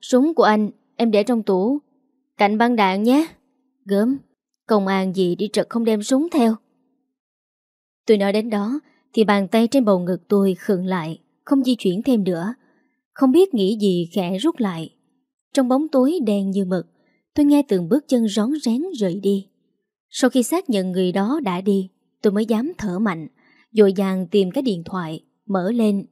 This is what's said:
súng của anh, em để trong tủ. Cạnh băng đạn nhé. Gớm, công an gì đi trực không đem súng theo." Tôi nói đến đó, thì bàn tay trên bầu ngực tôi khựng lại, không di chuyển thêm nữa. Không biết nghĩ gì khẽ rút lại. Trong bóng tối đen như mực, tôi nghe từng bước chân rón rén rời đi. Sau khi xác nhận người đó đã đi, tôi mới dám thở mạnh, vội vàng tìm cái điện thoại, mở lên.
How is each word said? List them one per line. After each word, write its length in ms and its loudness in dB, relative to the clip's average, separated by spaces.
súng 320 2
của 100 2
anh, 280 2
em 160 0
để 120 2
trong 200 -2
tủ. 360 0
Cạnh 200 2
băng 180 0
đạn 280 0
nhé. 240 2
Gớm, 320 0
công 200 2
an 260 -2
gì 220 0
đi 180 -4
trực 160 -2
không 160 -4
đem 180 0
súng 280 0
theo." 240 2
Tôi 100 6
nói 160 0
đến 160 -2
đó, 300 -4
thì 100 2
bàn 240 2
tay 200 2
trên 180 2
bầu 140 4
ngực 280 -4
tôi 320 2
khựng 260 -2
lại, 340 -6
không 180 2
di 120 0
chuyển 280 -2
thêm 200 2
nữa. 300 -4
Không 180 2
biết 220 4
nghĩ 280 0
gì 320 0
khẽ 240 -2
rút 220 -2
lại. 360 -6
Trong 140 2
bóng 200 0
tối 380 2
đen 260 -2
như 140 -2
mực, 200 -4
tôi 100 4
nghe 220 4
từng 220 0
bước 180 0
chân 200 0
rón 240 -2
rén 180 -2
rời 200 -2
đi. 280 -2
Sau 200 0
khi 140 0
xác 260 -4
nhận 220 -2
người 200 0
đó 320 -2
đã 180 -4
đi, 280 0
tôi 120 2
mới 120 -2
dám 320 -2
thở 220 -6
mạnh, 280 -4
vội 200 6
vàng 300 -2
tìm 240 0
cái 100 -4
điện 240 -4
thoại, 380 -10
mở 260 -2
lên. 400 0